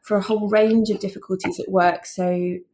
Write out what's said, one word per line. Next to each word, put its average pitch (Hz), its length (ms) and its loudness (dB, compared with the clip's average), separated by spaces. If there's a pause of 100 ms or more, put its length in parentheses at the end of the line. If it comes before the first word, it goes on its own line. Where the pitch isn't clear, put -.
for 208 160 -2
a 196 40 2
whole 208 280 -2
range 214 400 4
of 202 100 -2
difficulties 185 640 -6
at - 100 -8
work, 175 340 2
so 180 520 -2 (160)